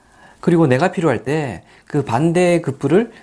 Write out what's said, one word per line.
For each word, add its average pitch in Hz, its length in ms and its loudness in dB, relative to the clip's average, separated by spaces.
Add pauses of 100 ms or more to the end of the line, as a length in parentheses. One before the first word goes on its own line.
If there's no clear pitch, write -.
(420)
그리고 165 260 2
내가 139 240 2
필요할 151 320 -2
때 131 400 -6 (300)
그 147 100 0
반대의 170 600 0
급부를 160 480 0 (120)